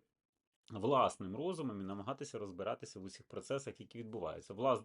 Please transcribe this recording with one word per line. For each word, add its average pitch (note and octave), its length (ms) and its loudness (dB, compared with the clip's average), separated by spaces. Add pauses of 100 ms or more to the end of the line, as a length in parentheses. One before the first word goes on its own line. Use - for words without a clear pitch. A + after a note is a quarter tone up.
(720)
власним G#2+ 640 4
розумом D3 440 -2
і F#2+ 40 -4
намагатися G2+ 540 -4
розбиратися G2 600 -4
в F#2+ 40 -8
усіх - 220 -12
процесах, A#2 540 -4
які A2 180 -12
відбуваються. G2 560 -6
Влас-, A#2+ 300 4